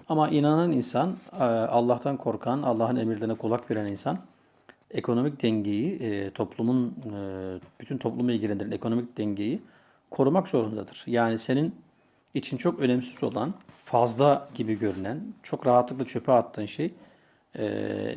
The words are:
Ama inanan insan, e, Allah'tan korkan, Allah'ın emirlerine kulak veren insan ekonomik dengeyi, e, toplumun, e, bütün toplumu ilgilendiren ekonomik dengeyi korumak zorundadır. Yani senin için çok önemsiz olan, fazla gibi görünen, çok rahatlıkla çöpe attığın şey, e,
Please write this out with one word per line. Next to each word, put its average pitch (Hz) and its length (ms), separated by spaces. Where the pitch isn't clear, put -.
Ama 156 200
inanan 156 440
insan, 143 440
e, 135 120
Allah'tan 120 720
korkan, 123 460
Allah'ın 120 340
emirlerine 110 380
kulak 113 360
veren 107 160
insan 131 320
ekonomik 127 520
dengeyi, 110 600
e, 101 280
toplumun, 120 580
e, 104 320
bütün 131 180
toplumu 123 340
ilgilendiren 104 380
ekonomik 117 480
dengeyi 104 440
korumak 165 380
zorundadır. 110 580
Yani 117 320
senin 135 360
için 135 220
çok 160 240
önemsiz 127 420
olan, 127 320
fazla 123 680
gibi 110 240
görünen, 107 640
çok - 240
rahatlıkla 123 400
çöpe 127 260
attığın 117 340
şey, 151 280
e, 104 580